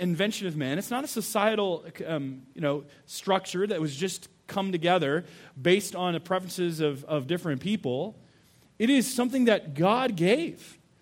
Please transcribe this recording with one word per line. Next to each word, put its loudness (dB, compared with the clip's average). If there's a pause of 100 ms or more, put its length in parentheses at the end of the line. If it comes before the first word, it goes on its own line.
invention 0
of -4
man. -2
It's -6
not -4
a -8
societal, 0 (200)
um, -4 (120)
you -14
know, 0 (220)
structure 0
that -2
was -2
just -6 (200)
come -2
together 2 (380)
based 2
on 0
the -2
preferences -2
of, 0
of -2
different -2
people. -2 (600)
It 4
is 4
something 2
that 2
God 2
gave. 0 (240)